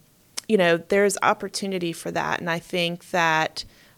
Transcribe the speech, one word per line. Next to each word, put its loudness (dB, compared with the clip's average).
you 4
know, 4
there's 2
opportunity -2
for -8
that. -2
And -6
I -4
think -4
that, 0